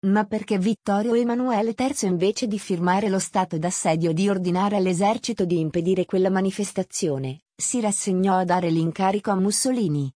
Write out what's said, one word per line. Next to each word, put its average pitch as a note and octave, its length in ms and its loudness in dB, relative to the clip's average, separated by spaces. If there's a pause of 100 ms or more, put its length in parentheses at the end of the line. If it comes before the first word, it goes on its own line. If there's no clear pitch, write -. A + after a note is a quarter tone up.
Ma G#3 180 4
perché G#3+ 340 -2
Vittorio G#3+ 560 0
Emanuele A#3+ 600 0
terzo C4 320 -2
invece F#3+ 400 0
di G#3 120 -4
firmare F#3 500 0
lo F#3+ 100 0
stato F#3 400 -2
d'assedio E3 520 0
e D#3+ 40 0
di G3 140 2
ordinare F#3+ 480 0
all'esercito G3 680 0
di F3 140 0
impedire F3 460 0
quella F#3+ 260 0
manifestazione, F#3 1080 -2 (140)
si - 260 -4
rassegnò G3 560 0
a F#3 80 2
dare F3 260 0
l'incarico F#3+ 600 0
a G3 60 2
Mussolini? F#3+ 800 0